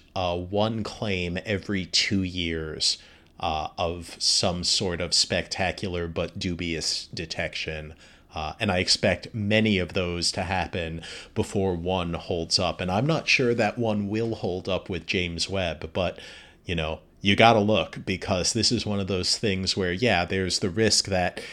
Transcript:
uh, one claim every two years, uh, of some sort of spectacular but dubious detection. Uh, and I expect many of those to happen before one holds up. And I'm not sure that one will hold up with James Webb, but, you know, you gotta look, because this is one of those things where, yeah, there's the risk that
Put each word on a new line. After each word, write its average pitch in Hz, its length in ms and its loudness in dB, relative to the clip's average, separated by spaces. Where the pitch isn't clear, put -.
uh, 90 220 0
one 101 460 0
claim 92 600 -2
every 98 400 -2
two - 380 2
years, 82 760 -2
uh, 78 380 -2
of 85 420 -4
some 90 440 2
sort 87 360 0
of 87 140 -4
spectacular 87 920 0
but 85 300 -4
dubious 85 760 -2
detection. 78 800 -6
Uh, 78 240 -6
and 104 120 0
I 90 80 4
expect - 540 0
many 107 460 4
of 87 140 -2
those 87 400 -2
to 98 100 -2
happen 82 580 -4
before 95 420 0
one 87 380 -2
holds 82 460 -2
up. 87 220 0
And 90 100 -2
I'm 110 160 2
not 160 200 0
sure 120 280 4
that 107 240 0
one 104 300 0
will 110 260 0
hold 92 340 -4
up 90 200 -2
with 87 180 -4
James 87 420 0
Webb, 90 440 -2
but, 90 260 0
you 90 100 -4
know, 80 240 -2
you 98 160 4
gotta 113 240 10
look, 104 460 0
because 92 480 0
this 110 180 2
is 110 140 0
one 101 140 -2
of 95 80 -4
those 92 300 0
things 95 380 0
where, 92 160 0
yeah, 92 320 4
there's 92 360 0
the 104 100 0
risk 101 360 2
that 92 360 0